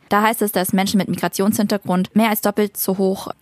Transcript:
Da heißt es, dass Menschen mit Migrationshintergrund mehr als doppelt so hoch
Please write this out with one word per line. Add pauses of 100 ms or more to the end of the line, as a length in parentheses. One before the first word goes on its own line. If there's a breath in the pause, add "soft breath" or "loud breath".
Da
heißt
es,
dass
Menschen
mit
Migrationshintergrund
mehr
als
doppelt
so
hoch (140)